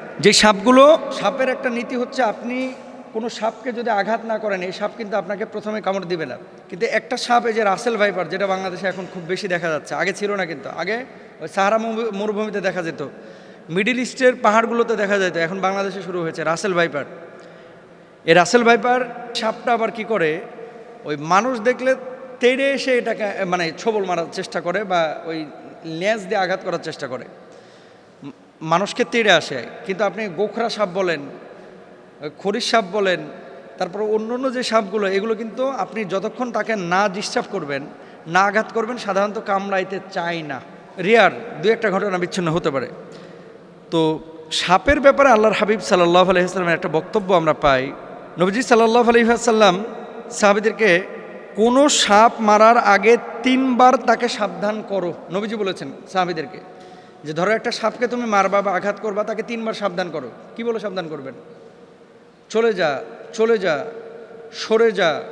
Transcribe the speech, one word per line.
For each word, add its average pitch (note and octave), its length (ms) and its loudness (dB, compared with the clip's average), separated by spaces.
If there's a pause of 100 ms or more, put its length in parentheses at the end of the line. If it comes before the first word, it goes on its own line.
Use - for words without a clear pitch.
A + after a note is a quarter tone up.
(200)
যে G3 120 8
সাপগুলো, B3 680 8 (220)
সাপের G#3 280 0
একটা B3+ 220 -2
নীতি A#3+ 260 -6
হচ্ছে, B3 260 -2
আপনি B3 520 -4 (380)
কোনো A3+ 160 -6
সাপকে A3+ 440 -6
যদি A#3 180 -4
আঘাত G#3+ 340 0
না A3 140 -4
করেন, G3+ 240 -2
এই F#3 100 -6
সাপ G3+ 240 -6
কিন্তু G#3+ 200 -6
আপনাকে G3 280 -4
প্রথমে G#3+ 360 -8
কামড় G3 240 -2
দিবে E3+ 220 -4
না। A#2+ 120 -12 (300)
কিন্তু F#3 180 -4
একটা A3 300 -2
সাপ, A#3+ 300 2
এই A3+ 60 0
যে A3 120 0
রাসেল G3+ 320 0
ভাইপার, F#3+ 320 0
যেটা F#3+ 180 -2
বাংলাদেশে F#3+ 400 -4
এখন F3+ 280 -4
খুব F#3 80 -10
বেশি F#3 260 -4
দেখা E3+ 200 0
যাচ্ছে, D3+ 260 -4
আগে E3+ 180 0
ছিল G3+ 240 -2
না F#3 100 -2
কিন্তু, D3+ 220 -10
আগে G#3 360 -4 (360)
ওই D#3+ 80 -8
সাহারা G3+ 300 2
মরু-, A3+ 340 -2
মরুভূমিতে G3+ 480 -4
দেখা F3+ 220 -2
যেত, D3+ 260 -8 (640)
মিডল G#3+ 280 0
ইস্টের B3+ 340 2 (100)
পাহাড়গুলোতে A3+ 540 2
দেখা G3+ 220 2
যেত, F3+ 180 0
এখন E3 240 -2
বাংলাদেশে G3 420 -2
শুরু F3 200 -6
হয়েছে D#3+ 220 -4
রাসেল E3 300 0
ভাইপার। D3 300 0 (1200)
এই D#3+ 100 4
রাসেল F3+ 300 6
ভাইপার B3 720 2
সাপটা A3 380 -2
আবার A3 180 0
কি A3 140 -8
করে, F3 360 0 (640)
ওই D3+ 120 -4
মানুষ G3+ 440 2
দেখলে B3 340 0 (460)
তেড়ে C4 300 2
এসে B3+ 280 0
এটাকে, G3+ 460 -4
মানে, F3 340 -2
ছোবল G#3+ 260 -2
মারার E3+ 280 -2
চেষ্টা F#3 280 -6
করে F3 240 -2
বা E3 400 0
ওই D#3+ 220 -8 (380)
লেজ F3+ 360 -2
দিয়ে F#3+ 160 -4
আঘাত F#3+ 280 -2
করার E3+ 180 -4
চেষ্টা D3 260 -10
করে, A#2+ 160 -10 (960)
ম-, C#3 80 -14 (300)
মানুষকে F3 440 0
তেড়ে A3+ 260 2
আসে। C#3+ 320 2 (240)
কিন্তু F#3+ 180 -2
আপনি G3+ 240 -4
গোখরা G#3 400 -4
সাপ G#3 260 -2
বলেন, F3 260 -2 (1000)
ওই D3+ 180 -10
খরিশ G#3+ 320 -4
সাপ A3+ 220 2
বলেন, F#3+ 280 0 (580)
তারপর F#3+ 240 -4
অন্য A3 320 -2
অন্য B3+ 200 -2
যে B3+ 80 -2
সাপগুলো, G#3+ 440 0
এগুলো G3 280 0
কিন্তু A3+ 320 -4
আপনি G#3+ 380 -4
যতক্ষণ G#3 480 -4
তাকে G#3+ 240 -2
না F#3 320 2
ডিস্টার্ব G3+ 440 -4
করবেন, C#3+ 300 -4 (440)
না E3+ 140 2
আঘাত G3+ 320 2
করবেন, A3+ 240 -4
সাধারণত G3+ 500 -2
কামড়াইতে G3 540 -2 (120)
চায় E3+ 300 -4
না। C#3 180 -8 (380)
রেয়ার G3 320 6 (320)
দু F#3+ 60 2
একটা A3 220 0
ঘটনা F#3+ 280 0
বিচ্ছিন্ন F3 340 -2
হতে E3 180 0
পারে। C3+ 180 -4 (1040)
তো D#3+ 300 2 (300)
সাপের C4 500 2
ব্যাপারে C#4 280 8
আল্লাহর G#3+ 260 6
হাবিব G#3 260 0
সাল্লাল্লাহু F3+ 500 4
আলাইহি F3+ 140 4
ওয়াসাল্লামের F3+ 300 0
একটা E3+ 140 -4
বক্তব্য F3+ 460 0
আমরা D#3+ 180 4
পাই। C#3 400 2 (460)
নবীজি G3 240 2
সাল্লাল্লাহু A#3 480 4
আলাইহি A#3 180 6
ওয়াসাল্লাম A3 560 4 (460)
সাহাবীদেরকে, G3+ 720 2 (540)
"কোনো B3 320 4
সাপ G#3+ 520 6
মারার A3 380 6
আগে G#3 380 6 (260)
তিনবার B3+ 540 4
তাকে A#3+ 320 0
সাবধান G3+ 600 -4
করো।" F3 260 -2 (160)
নবীজি G3+ 260 -4
বলেছেন F#3 320 -6 (240)
সাহাবীদেরকে D#3+ 460 -2 (640)
যে, D3+ 80 -8
"ধরো, F3 180 0
একটা A3 200 -2
সাপকে A3+ 380 -2
তুমি A#3+ 180 -4
মারবা G3 360 2
বা G3 100 -2
আঘাত G3+ 280 -2
করবা, G#3 240 -4
তাকে G#3+ 180 -4
তিনবার A3+ 320 -6
সাবধান F3+ 360 -4
করো।" C#3 200 -8 (260)
কি A#3 80 -8
বলে A3+ 160 -2
সাবধান F#3 280 -6
করবেন? C3+ 260 -12 (1120)
"চলে A3+ 260 0
যা, D#3 280 0 (300)
চলে A3+ 260 2
যা, D#3+ 260 -2 (680)
সরে A3 400 2
যা", D#3+ 400 0